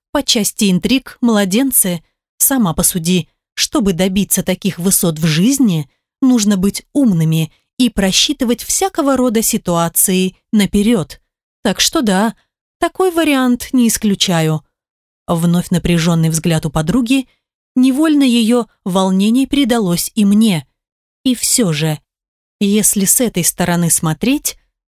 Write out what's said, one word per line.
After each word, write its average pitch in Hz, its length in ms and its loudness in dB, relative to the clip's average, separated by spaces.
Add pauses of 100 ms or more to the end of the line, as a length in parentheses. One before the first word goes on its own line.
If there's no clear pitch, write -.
(100)
по 285 120 -2
части 208 480 -2
интриг, 240 500 -2
младенцы. 214 840 0 (360)
Сама 233 340 0
посуди, 170 560 -2 (240)
чтобы 202 400 -2
добиться 185 500 -2
таких 180 360 -4
высот 170 400 -2
в 160 80 -2
жизни, 180 640 0 (320)
нужно 220 340 2
быть 190 380 -4
умными 160 580 0 (260)
и 247 120 2
просчитывать 226 720 -2
всякого 294 540 -2
рода 247 260 0
ситуации 185 960 -2 (160)
наперед. 208 680 0 (420)
Так 190 180 -2
что - 220 0
да, 196 320 0 (440)
такой 359 320 0
вариант 262 640 0
не 240 160 2
исключаю». 165 760 -2 (600)
Вновь 170 440 0
напряженный 165 600 0
взгляд 160 360 -2
у 147 40 -4
подруги, 233 580 -2 (460)
невольно 277 480 2
ее 240 440 2 (180)
волнение 196 640 2
передалось 233 680 0
и 214 100 2
мне. 202 440 2 (560)
И 254 100 0
все 214 380 0
же, 151 260 -2 (600)
если 202 440 0
с - 160 0
этой 202 220 -2
стороны 170 480 -2
смотреть, 220 640 -2 (360)